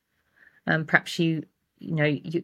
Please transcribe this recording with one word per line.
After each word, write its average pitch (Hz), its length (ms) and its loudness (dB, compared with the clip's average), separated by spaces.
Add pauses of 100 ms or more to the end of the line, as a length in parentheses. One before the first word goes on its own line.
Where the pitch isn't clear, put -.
(680)
Um, 160 180 2
perhaps - 340 0
you, 160 260 0 (340)
you 170 160 -8
know, 151 100 2
you, 151 400 -2